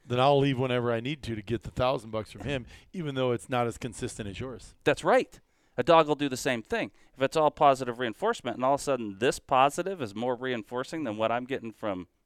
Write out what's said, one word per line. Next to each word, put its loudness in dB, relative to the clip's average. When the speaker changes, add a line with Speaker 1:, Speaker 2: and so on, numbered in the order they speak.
Speaker 1:
Then -2
I'll 6
leave 2
whenever 0
I -2
need -6
to, -6
to -8
get -4
the -10
thousand -2
bucks -8
from -16
him, -6
even -6
though 2
it's -6
not 2
as -6
consistent -8
as -10
yours. -12
Speaker 2:
That's 2
right. 2
A 0
dog 8
will 0
do -2
the -6
same -2
thing. -4
If -4
it's 0
all 4
positive 2
reinforcement -4
and -2
all 4
of 0
a -12
sudden -2
this 2
positive 2
is -8
more -2
reinforcing -6
than -4
what 2
I'm -2
getting -6
from -6